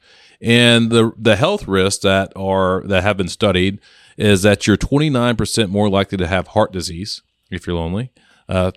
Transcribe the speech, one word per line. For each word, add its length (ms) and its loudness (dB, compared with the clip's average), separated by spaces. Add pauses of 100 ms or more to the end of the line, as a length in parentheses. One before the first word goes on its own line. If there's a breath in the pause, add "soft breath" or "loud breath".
(400 soft breath)
And 500 4
the, 280 2
the 180 2
health 320 -2
risks 360 0
that 300 0
are, 520 -2
that 160 0
have 160 0
been 100 -4
studied 500 0 (380 soft breath)
is 280 2
that 220 4
you're 120 4
twenty-nine 580 0
percent 320 -2
more 220 0
likely 260 -2
to 100 -2
have 200 -2
heart 260 0
disease 480 -10 (300)
if 160 -8
you're 100 -4
lonely, 360 -6 (360 soft breath)
uh, 280 0